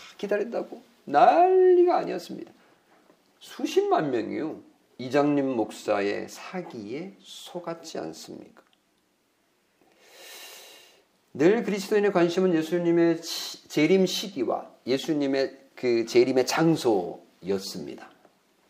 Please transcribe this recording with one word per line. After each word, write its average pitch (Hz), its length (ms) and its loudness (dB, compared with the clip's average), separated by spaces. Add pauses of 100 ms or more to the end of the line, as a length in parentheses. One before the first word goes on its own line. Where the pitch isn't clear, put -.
(160)
기다린다고 208 640 -6 (240)
난리가 359 920 6
아니었습니다. - 560 -8 (880)
수십만 311 680 -2
명이요, 107 500 -6 (380)
이장님 139 500 0
목사의 101 800 -4
사기에 156 920 -12
속았지 - 800 -14
않습니까? - 640 -14 (2750)
늘 190 300 4
그리스도인의 208 500 -2
관심은 180 420 2
예수님의 170 680 0
시-, - 460 -12
재림 180 380 2
시기와 - 600 -6 (180)
예수님의 135 720 -2 (200)
그 117 280 0
재림의 127 420 4
장소였습니다. 98 1600 -2 (600)